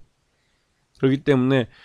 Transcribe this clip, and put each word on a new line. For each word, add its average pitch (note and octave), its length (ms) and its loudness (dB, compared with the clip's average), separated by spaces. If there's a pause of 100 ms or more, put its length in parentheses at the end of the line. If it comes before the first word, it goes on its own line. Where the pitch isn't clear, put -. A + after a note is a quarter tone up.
(960)
그렇기 C#3 280 -2
때문에 C3 420 0 (180)